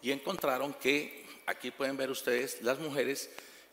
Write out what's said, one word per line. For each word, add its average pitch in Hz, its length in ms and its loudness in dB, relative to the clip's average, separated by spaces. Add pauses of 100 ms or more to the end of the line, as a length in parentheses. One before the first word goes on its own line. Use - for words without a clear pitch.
y 123 80 2
encontraron 139 640 0
que, - 500 0 (220)
aquí - 240 -2
pueden 135 260 0
ver 135 140 0
ustedes, 123 520 2
las 131 180 2
mujeres 139 500 0 (420)